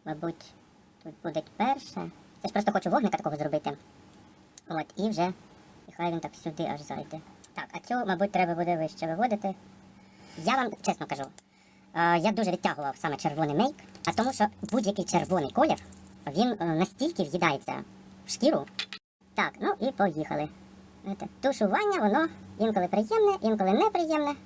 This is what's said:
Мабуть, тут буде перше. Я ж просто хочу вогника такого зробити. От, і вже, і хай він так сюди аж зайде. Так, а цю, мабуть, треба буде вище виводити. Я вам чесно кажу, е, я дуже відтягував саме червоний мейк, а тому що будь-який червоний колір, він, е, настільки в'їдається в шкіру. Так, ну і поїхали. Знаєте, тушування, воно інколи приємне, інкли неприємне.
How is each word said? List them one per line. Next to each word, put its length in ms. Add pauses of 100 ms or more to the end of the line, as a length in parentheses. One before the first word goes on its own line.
Мабуть, 400 (580)
тут 200
буде 200 (140)
перше. 540 (320)
Я 60
ж 40
просто 200
хочу 180
вогника 260
такого 200
зробити. 400 (920)
От, 180 (100)
і 120
вже, 240 (560)
і 80
хай 160
він 80
так 120 (120)
сюди 180
аж 180
зайде. 400 (340)
Так, 180
а 60
цю, 280
мабуть, 260
треба 220
буде 220
вище 300
виводити. 480 (840)
Я 180
вам 140 (120)
чесно 240
кажу, 180 (680)
е, 240
я 140
дуже 180
відтягував 460
саме 200
червоний 400
мейк, 180 (300)
а 80
тому 200
що 140 (160)
будь-який 420
червоний 460
колір, 260 (500)
він, 340
е, 40
настільки 580
в'їдається 640 (420)
в 40
шкіру. 360 (680)
Так, 260
ну 200
і 120
поїхали. 560 (540)
Знаєте, 240 (140)
тушування, 600
воно 280 (300)
інколи 300
приємне, 520
інкли 320
неприємне. 640 (120)